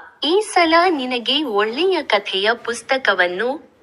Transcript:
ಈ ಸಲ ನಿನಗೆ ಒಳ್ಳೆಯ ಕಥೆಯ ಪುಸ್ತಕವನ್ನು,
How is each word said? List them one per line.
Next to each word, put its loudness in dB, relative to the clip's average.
ಈ 2
ಸಲ 2
ನಿನಗೆ -2
ಒಳ್ಳೆಯ 0
ಕಥೆಯ -2
ಪುಸ್ತಕವನ್ನು, -2